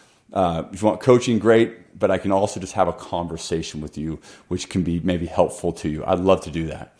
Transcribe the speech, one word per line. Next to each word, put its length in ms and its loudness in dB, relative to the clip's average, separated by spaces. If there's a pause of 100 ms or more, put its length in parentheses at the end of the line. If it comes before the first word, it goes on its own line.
(320)
uh, 400 0
if 100 -6
you 60 4
want 120 0
coaching, 380 4
great. 600 2
But 120 2
I 80 2
can 120 -4
also 300 0
just 140 -10
have 140 2
a 40 -2
conversation 880 -6
with 160 -10
you, 220 -6 (300)
which 200 -6
can 140 0
be 200 -2
maybe 220 -2
helpful 480 -2
to 160 -8
you. 160 -6
I'd 140 0
love 240 4
to 80 -12
do 160 -4
that. 340 -12